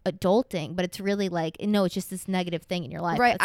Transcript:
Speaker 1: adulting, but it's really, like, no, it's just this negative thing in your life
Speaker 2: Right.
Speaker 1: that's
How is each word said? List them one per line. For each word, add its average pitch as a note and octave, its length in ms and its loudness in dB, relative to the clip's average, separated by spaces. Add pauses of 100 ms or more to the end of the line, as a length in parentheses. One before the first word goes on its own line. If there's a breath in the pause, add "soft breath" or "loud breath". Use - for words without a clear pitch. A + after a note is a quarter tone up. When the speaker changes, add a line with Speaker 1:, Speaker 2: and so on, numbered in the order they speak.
Speaker 1:
adulting, F#3 720 0
but F3+ 100 0
it's - 140 -6
really, G3+ 300 0
like, E3 320 -4
no, G3+ 240 4
it's F3 100 0
just F#3+ 140 -6
this F#3 180 -10
negative F3+ 360 -2
thing F3+ 200 -4
in C#3 80 -10
your D#3+ 100 -8
life E3+ 180 0
Speaker 2:
Right. A#3+ 200 6
Speaker 1:
that's F3+ 60 4